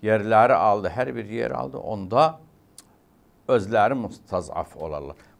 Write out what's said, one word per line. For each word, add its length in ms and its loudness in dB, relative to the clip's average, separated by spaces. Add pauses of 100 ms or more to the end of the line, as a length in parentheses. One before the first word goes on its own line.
yerləri 480 4
aldı, 400 2
hər 220 -4
bir 140 -10
yer 280 -4
aldı, 200 -8
onda 600 0 (1120)
özləri 480 2
mustazaf 800 -8
olarlar. 400 -10 (220)